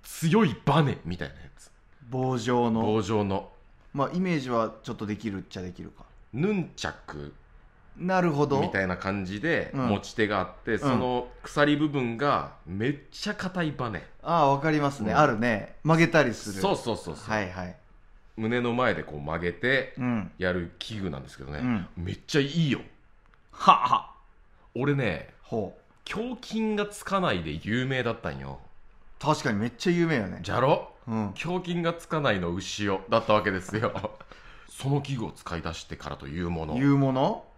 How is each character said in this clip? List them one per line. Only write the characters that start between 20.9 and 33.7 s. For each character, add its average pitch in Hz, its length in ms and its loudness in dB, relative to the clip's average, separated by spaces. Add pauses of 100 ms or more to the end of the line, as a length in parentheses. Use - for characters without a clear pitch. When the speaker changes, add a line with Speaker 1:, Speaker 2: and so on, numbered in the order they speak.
Speaker 1:
具 95 100 -4
な 71 80 -6
ん 67 60 -10
で 67 60 -16
す - 80 -20
け 67 60 -14
ど 67 80 -10
ね。 73 80 -6
Speaker 2:
う 123 60 -4
ん。 110 220 0 (100)
Speaker 1:
め 90 160 -6
っ - 120 -10
ち 160 120 -2
ゃ 143 40 4
い 139 40 2
い 151 260 0
よ。 95 80 0 (720)
Speaker 2:
は - 200 6
あ 156 40 12
は 123 200 2
あ。 - 200 -4 (580)
Speaker 1:
俺 139 220 0
ね、 101 380 -2 (100)
Speaker 2:
ほ 104 340 -6
う。 - 40 -20 (300)
Speaker 1:
胸 233 300 -6
筋 220 340 -2
が 208 120 -2
つ - 180 -14
か 190 140 0
な 160 140 2
い 87 100 -2
で 78 180 -6
有 120 240 -2
名 131 160 -2
だ 117 120 0
っ - 60 -8
た 85 100 -6
ん 67 100 -8
よ。 67 200 -10 (600)
Speaker 2:
確 151 240 0
か 131 80 2
に 101 80 0
め 113 80 0
っ 120 100 -4
ち - 120 0
ゃ - 20 4
有 170 160 4
名 160 80 2
よ 101 120 -2
ね。 92 140 -10
Speaker 1:
じ 90 100 -6
ゃ 104 80 0
ろ？ 143 340 2 (140)
Speaker 2:
う 117 60 -6
ん。 104 200 -2 (120)
Speaker 1:
胸 180 180 -4
筋 175 180 -2
が 165 120 0
つ - 140 -12
か 160 120 -2
な 139 120 2
い 98 80 2
の 85 120 -2
牛 98 380 -2
尾 95 200 0
だ 113 100 6
っ 107 60 -2
た 107 80 4
わ 107 100 4
け 104 80 2
で 92 100 -2
す - 160 -8